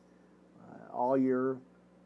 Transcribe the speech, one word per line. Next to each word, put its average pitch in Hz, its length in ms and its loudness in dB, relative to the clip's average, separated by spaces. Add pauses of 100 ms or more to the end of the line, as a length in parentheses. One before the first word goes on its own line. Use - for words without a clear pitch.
(600)
uh, - 340 -20
all 127 240 2
your 131 400 2 (480)